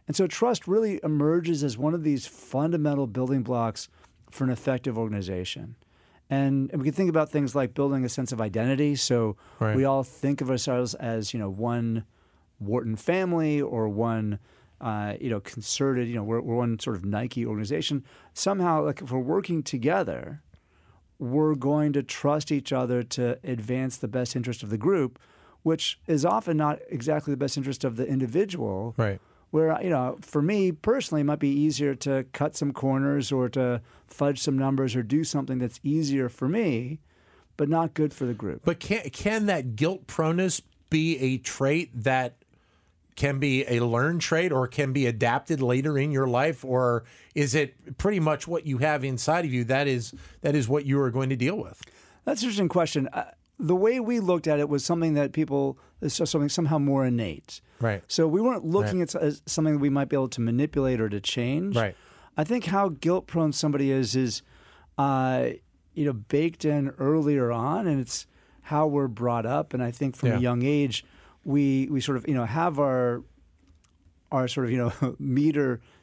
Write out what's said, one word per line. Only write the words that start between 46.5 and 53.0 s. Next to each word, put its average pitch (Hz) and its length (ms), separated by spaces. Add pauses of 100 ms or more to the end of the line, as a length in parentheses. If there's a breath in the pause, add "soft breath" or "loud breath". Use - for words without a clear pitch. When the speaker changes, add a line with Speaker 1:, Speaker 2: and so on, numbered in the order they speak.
Speaker 2:
Or 123 380 (320 loud breath)
is 143 180
it 139 460
pretty 202 200
much 156 280
what 165 180
you 135 140
have 147 240
inside 151 420
of 131 80
you, 123 120
that 135 220
is, 123 280 (260 loud breath)
that 147 140
is 131 120
what 143 200
you 139 120
are 131 120
going 131 180
to 135 60
deal 139 220
with? 90 220 (460 loud breath)
Speaker 1:
That's 240 160
an 247 60
interesting 202 220
question. 151 440